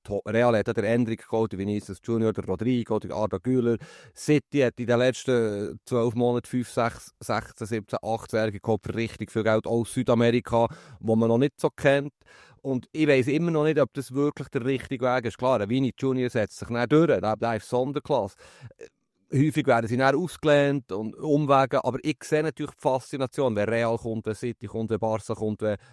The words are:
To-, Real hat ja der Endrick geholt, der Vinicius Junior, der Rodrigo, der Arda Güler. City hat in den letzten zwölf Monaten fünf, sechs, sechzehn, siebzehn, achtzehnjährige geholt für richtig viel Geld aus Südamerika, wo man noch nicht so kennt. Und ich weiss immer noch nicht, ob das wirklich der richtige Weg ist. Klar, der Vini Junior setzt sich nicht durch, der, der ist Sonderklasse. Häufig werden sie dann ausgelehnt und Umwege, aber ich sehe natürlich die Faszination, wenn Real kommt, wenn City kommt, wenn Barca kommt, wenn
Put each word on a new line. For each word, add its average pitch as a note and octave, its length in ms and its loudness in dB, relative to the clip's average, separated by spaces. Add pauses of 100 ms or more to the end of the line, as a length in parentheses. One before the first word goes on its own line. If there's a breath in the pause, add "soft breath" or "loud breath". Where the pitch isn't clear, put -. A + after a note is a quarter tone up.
To-, G2+ 240 -4
Real A#2 300 4
hat G2+ 100 0
ja A#2 80 -2
der G#2+ 100 0
Endrick A2+ 400 0
geholt, A2+ 280 -2
der F#2+ 60 -6
Vinicius G2+ 460 -4
Junior, A2+ 300 0
der G2 100 -6
Rodrigo, A2 540 -2
der F2+ 160 -8
Arda G2+ 240 -2
Güler. A#2+ 400 0 (360 loud breath)
City - 460 0
hat A#2+ 180 0
in A#2+ 80 -8
den A#2 120 2
letzten A2+ 880 0
zwölf A#2+ 280 0
Monaten A#2+ 320 0
fünf, B2 240 -4
sechs, - 400 -4 (100)
sechzehn, A2+ 460 -6
siebzehn, A2 360 -4
achtzehnjährige A2 580 -4
geholt A2 240 0
für G2+ 100 -6
richtig A2 380 -6
viel F#2 120 -2
Geld A2 220 2
aus A#2 280 -2
Südamerika, A#2 760 2 (320 loud breath)
wo A2 160 0
man A2+ 120 4
noch A#2 100 4
nicht C#3+ 200 0
so D#3 120 0
kennt. C#3 420 2 (500 soft breath)
Und C3 280 -4
ich D#3 160 0
weiss C3+ 220 6
immer E3 240 0
noch D3+ 100 0
nicht, D#3 160 2
ob C3 140 2
das B2+ 200 -8
wirklich C#3+ 360 -2
der B2 160 -4
richtige C3 400 -4
Weg B2 220 0
ist. G#2+ 120 -6
Klar, B2 220 2
der G2+ 80 -2
Vini B2+ 280 0
Junior B2+ 340 0
setzt G#2+ 260 -2
sich F#2+ 120 -12
nicht A#2+ 220 -2
durch, D#3+ 160 6
der, G#2+ 300 2
der A#2 200 -2
ist - 120 -10
Sonderklasse. C3 680 -2 (1000 loud breath)
Häufig C#3 340 2
werden A#2 200 4
sie A#2 100 -2
dann C3+ 200 4
ausgelehnt C#3+ 720 2
und G#2+ 260 -6
Umwege, C#3+ 680 2
aber A#2 180 -2
ich D3+ 200 -4
sehe D#3 200 0
natürlich D3+ 300 -6
die - 80 -20
Faszination, C3+ 720 -2
wenn G#2 140 0
Real A#2 300 0
kommt, A2+ 280 -6
wenn A2 80 -2
City A#2+ 320 -8
kommt, A2+ 240 -6
wenn A2 100 -2
Barca A2 340 -4
kommt, G#2+ 280 -4
wenn G#2 140 0 (160 soft breath)